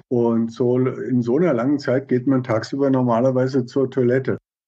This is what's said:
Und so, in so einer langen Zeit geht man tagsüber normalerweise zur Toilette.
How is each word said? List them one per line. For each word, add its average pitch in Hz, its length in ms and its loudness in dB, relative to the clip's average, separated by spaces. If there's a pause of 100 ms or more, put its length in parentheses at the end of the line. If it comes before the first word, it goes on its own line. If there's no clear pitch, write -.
Und 117 440 0
so, 123 260 0
in 127 440 -2
so 120 160 0
einer 170 160 2
langen 131 240 0
Zeit 131 300 -2
geht 127 180 0
man 131 180 2
tagsüber 135 460 -2
normalerweise 127 720 2
zur 127 260 -2
Toilette. 123 460 0 (320)